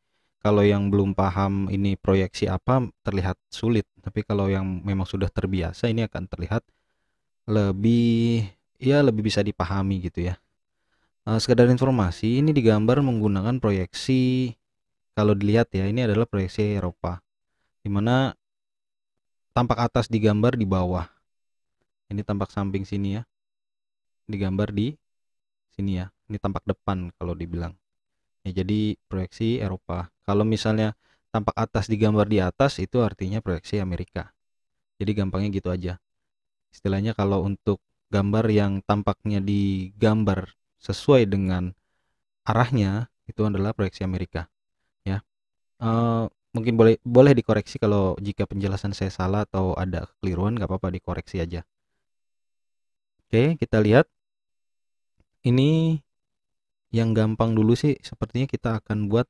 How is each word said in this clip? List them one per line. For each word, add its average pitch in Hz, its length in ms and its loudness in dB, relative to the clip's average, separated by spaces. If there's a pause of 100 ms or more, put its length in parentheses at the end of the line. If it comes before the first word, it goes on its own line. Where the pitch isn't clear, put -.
(380)
Kalau 104 240 2
yang 101 280 2
belum 98 280 2
paham 98 520 0
ini 98 280 -2
proyeksi 95 480 0
apa, 120 400 0 (160)
terlihat 92 320 -4 (160)
sulit. 113 360 0 (120)
Tapi 107 240 -6
kalau 101 240 -2
yang 95 400 -2
memang 98 200 -2
sudah 95 240 -4
terbiasa, 92 600 -2
ini 110 160 0
akan 92 200 -8
terlihat 87 360 -6 (840)
lebih, 113 1000 2 (320)
ya, 139 240 2
lebih 110 240 2
bisa 104 160 0
dipahami 98 640 -2
gitu 87 200 -4
ya. 90 120 -6 (880)
Eh, 110 120 0
sekedar 120 280 4
informasi, 123 720 2
ini 151 160 2
digambar 113 480 4
menggunakan 107 560 0
proyeksi, 127 960 0 (600)
kalau 107 200 2
dilihat 101 400 2
ya, 95 160 0
ini 120 160 0
adalah 107 240 0
proyeksi 101 480 -2
Eropa, 90 400 -6 (640)
dimana 113 520 0 (1160)
tampak 120 320 0
atas 120 240 0
digambar 107 480 2
di 113 120 0
bawah. 92 400 0 (1040)
Ini 101 120 -6
tampak 101 320 -6
samping 98 320 -4
sini 101 320 -4
ya, 117 40 -8 (1040)
digambar 101 480 -2
di 117 200 -2 (760)
sini 98 320 -4
ya. 95 80 -12 (200)
Ini 107 80 -8
tampak 101 240 -6
depan 95 560 -6
kalau 87 160 -6
dibilang. 85 400 -8 (720)
Ya, 92 160 -2
jadi 107 320 0 (160)
proyeksi 113 480 -4
Eropa. 90 640 -8
Kalau 104 240 2
misalnya 110 480 0 (400)
tampak 107 240 -4
atas 110 320 -4
digambar 107 400 2
di 104 80 2
atas, 92 400 0
itu 107 240 -2
artinya 104 400 -4
proyeksi 98 400 -4
Amerika. 90 480 -8 (720)
Jadi 101 80 -2
gampangnya 101 400 -2
gitu 92 240 -2
aja. 90 240 -6 (720)
Istilahnya 98 480 -2
kalau 98 240 2
untuk 98 400 -2 (320)
gambar 104 320 2
yang 101 400 2
tampaknya 104 560 -2
digambar 101 1120 0 (240)
sesuai 123 480 2
dengan 92 480 -2 (720)
arahnya, 113 640 0 (160)
itu - 160 -6
adalah 101 320 -2
proyeksi 95 320 -4
Amerika. 92 400 -6 (560)
Ya. 95 240 -6 (560)
Eh, 113 420 0 (300)
mungkin 117 240 0
boleh, 113 240 6
boleh 127 320 8
dikoreksi 107 480 -2
kalau 101 400 2
jika 101 240 -4
penjelasan 98 480 -4
saya 95 160 -6
salah 95 400 -2
atau 92 240 -2
ada 90 320 -4
kekeliruan, 95 480 -4
nggak 107 160 -4
apa-apa, 92 240 -4
dikoreksi 87 480 -8
aja. 85 240 -8 (1600)
Oke, 139 320 2
kita 110 240 0
lihat. 110 240 6 (1400)
Ini 156 560 2 (920)
yang 113 240 2
gampang 110 400 2
dulu 110 240 4
sih, 147 240 0
sepertinya - 480 -6
kita 113 320 -4
akan 107 240 -4
buat 113 240 2